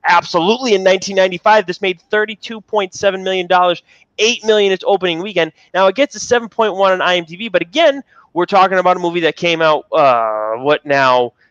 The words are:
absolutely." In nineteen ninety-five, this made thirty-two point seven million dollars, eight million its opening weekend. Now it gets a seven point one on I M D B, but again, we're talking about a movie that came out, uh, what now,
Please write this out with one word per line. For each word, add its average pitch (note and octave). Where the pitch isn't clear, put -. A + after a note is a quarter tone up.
absolutely." F3+
In F#3+
nineteen F#3+
ninety-five, F#3+
this F3+
made F#3+
thirty-two G#3+
point G3+
seven F#3+
million F#3
dollars, F3+
eight A3
million G#3
its F#3
opening F3+
weekend. F3
Now F#3+
it F#3+
gets C4+
a G#3
seven A#3
point G#3
one F#3+
on F3+
I F3+
M F3
D E3
B, A3+
but F3+
again, C#4
we're F3
talking F#3+
about F3+
a F3+
movie F3
that D#3
came E3
out, D#3
uh, A2+
what C#3
now, C3